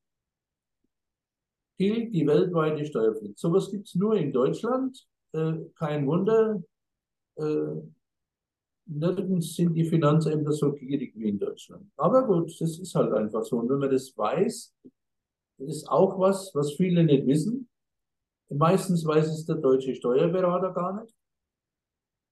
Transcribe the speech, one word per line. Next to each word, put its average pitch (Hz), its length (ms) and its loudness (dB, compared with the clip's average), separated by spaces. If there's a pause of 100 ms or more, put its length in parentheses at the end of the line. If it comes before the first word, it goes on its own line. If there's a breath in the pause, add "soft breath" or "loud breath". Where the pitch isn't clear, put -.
(1800)
gilt 214 360 0
die 151 120 2
weltweite 156 600 2
Steuerpflicht. 107 520 -2
Sowas 175 320 0
gibt's - 260 -10
nur 208 200 2
in 151 160 0
Deutschland. 220 760 -2 (280)
Äh, 160 220 -2 (200)
kein 147 320 -2
Wunder. 214 540 2 (760)
Äh, 151 440 -2 (1040)
nirgends 180 720 -2
sind 170 180 2
die 160 120 2
Finanzämter 151 640 2
so 147 220 0
gierig 127 420 -6
wie 107 140 -4
in 101 100 -2
Deutschland. - 560 -10
Aber 220 320 2
gut, 175 320 0
das 160 180 -4
ist 185 160 -14
halt 117 200 0
einfach 107 300 -2
so. 123 140 -4
Und 113 120 -2
wenn 139 100 0
man 135 100 -2
das 127 260 -2
weiß, 139 600 -2 (840)
ist 151 280 -8
auch 185 320 2
was, 190 340 0
was 147 200 -2
viele 175 300 2
nicht 143 220 4
wissen. 208 440 0 (800)
Meistens 170 560 2
weiß 156 240 2
es - 160 -6
der 160 100 -2
deutsche 131 400 2
Steuerberater 175 800 0
gar 185 280 -4
nicht. - 140 -20 (1160)